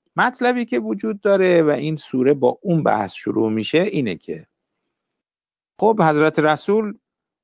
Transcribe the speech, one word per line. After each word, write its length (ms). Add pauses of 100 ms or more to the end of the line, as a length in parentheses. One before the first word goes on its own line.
(160)
مطلبی 480
که 140
وجود 420
داره 420
و 60
این 280
سوره 380
با 260
اون 220
بحث 300
شروع 400
می‌شه 260
اینه 380
که 300 (1300)
خب 220
حضرت 360
رسول 600 (440)